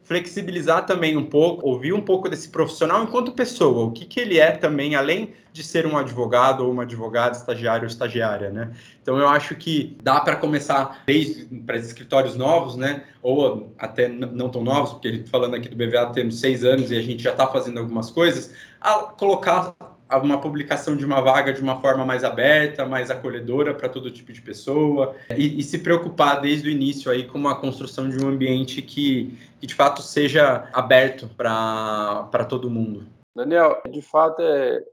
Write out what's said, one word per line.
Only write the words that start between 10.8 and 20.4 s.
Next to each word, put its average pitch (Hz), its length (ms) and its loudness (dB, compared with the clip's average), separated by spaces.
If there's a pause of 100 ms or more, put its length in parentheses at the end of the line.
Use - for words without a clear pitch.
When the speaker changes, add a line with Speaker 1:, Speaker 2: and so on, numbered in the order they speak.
Speaker 1:
desde, 151 400 -2 (160)
pra 117 160 -6
escritórios - 600 -2
novos, 135 400 0
né? 139 280 -4 (180)
Ou 127 560 0
até - 300 0
n-, 123 180 -8
não 123 220 -6
tão 120 140 -6
novos, 135 300 0
porque - 160 -8
ele, 113 180 -6
falando 120 300 0
aqui 120 120 -8
do - 80 -14
B 117 120 -2
V 117 100 2
A, 120 80 2
temos 120 320 -2
seis 123 260 0
anos 123 280 4
e 117 40 0
a 113 60 0
gente 117 200 -6
já 120 100 0
tá 131 140 2
fazendo 120 340 -2
algumas 113 300 -6
coisas, 165 440 0 (260)
a 214 180 2
colocar 185 760 0 (480)
uma 143 180 2